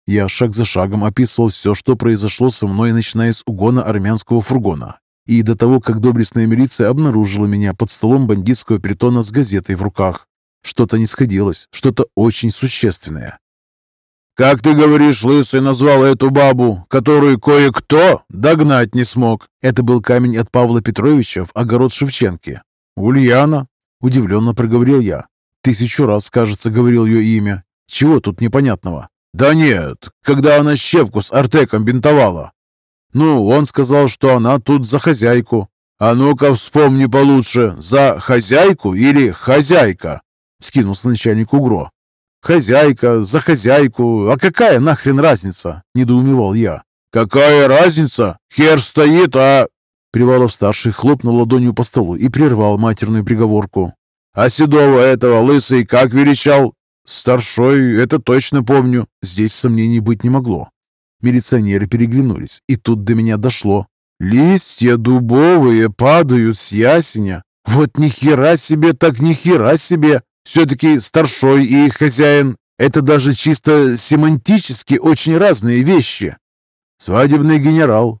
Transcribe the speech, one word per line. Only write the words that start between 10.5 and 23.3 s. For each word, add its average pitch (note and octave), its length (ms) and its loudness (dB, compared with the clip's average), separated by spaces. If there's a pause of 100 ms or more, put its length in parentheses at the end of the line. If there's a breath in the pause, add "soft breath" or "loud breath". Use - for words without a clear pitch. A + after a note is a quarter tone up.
Что-то - 340 -2
не A2+ 80 0
сходилось, G2+ 640 -4
что-то - 360 -4 (100)
очень A2+ 340 -2
существенное. D#2+ 880 -8 (1000)
"Как C3 220 2
ты D3+ 120 4
говоришь, D3 480 4
Лысый C3+ 380 0
назвал C3+ 420 2
эту C3+ 280 2
бабу, B2 580 0
которую C#3 500 2
кое-кто D3 920 2
догнать C#3 640 0
не B2 100 -2
смог?" A#2 440 -2 (120)
Это B2+ 220 -2
был A#2+ 180 0
камень B2 380 0
от A2+ 120 -6
Павла A#2+ 300 0
Петровича A2+ 640 -2
в - 100 -12
огород A#2+ 380 0
Шевченки. G#2 680 -6 (340)
"Ульяна", C3+ 680 0 (340)